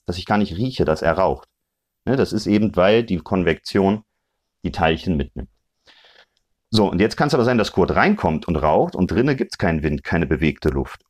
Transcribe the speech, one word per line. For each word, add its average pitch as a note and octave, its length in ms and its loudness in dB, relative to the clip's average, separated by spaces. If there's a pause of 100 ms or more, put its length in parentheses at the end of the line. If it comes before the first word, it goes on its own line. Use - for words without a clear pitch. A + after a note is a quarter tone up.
dass F2 100 -6
ich F2+ 80 -12
gar G#2 140 2
nicht F#2+ 180 -2
rieche, B2 280 -2
dass D#2 180 -2
er D#2+ 100 2
raucht. E2 340 0 (580)
Ne, B2+ 100 0
das - 180 0
ist G#2+ 140 -4
eben, G#2 280 2
weil G#2 280 4
die G2 140 -2
Konvektion F#2+ 840 0 (600)
die F2 80 -4
Teilchen E2 460 0
mitnimmt. C#2 320 -8 (1200)
So, G#2 200 2
und F2 100 -2
jetzt G#2+ 160 2
kann's D3 180 0
aber B2 120 2
sein, B2+ 120 2
dass G#2 140 0
Kurt D2+ 240 2
reinkommt G2 520 0
und E2 100 0
raucht E2 380 2
und - 160 0
drinnen C3 260 2
gibt's - 200 -6
keinen E2 260 0
Wind, D2 200 -2
keine E2+ 220 -2
bewegte D2+ 440 0
Luft. C2+ 400 -6